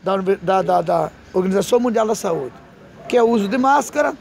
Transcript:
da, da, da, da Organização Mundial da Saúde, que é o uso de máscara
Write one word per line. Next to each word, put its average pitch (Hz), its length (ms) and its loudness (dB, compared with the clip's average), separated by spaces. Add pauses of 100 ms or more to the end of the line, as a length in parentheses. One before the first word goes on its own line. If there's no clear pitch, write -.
da, 190 160 -2
da, 190 440 0
da, 180 200 0
da 165 300 -2 (220)
Organização 190 480 0
Mundial 226 260 0
da 214 80 0
Saúde, 156 380 -6 (560)
que 247 80 2
é 233 60 6
o 226 40 4
uso 214 220 2
de 247 80 -2
máscara 277 640 0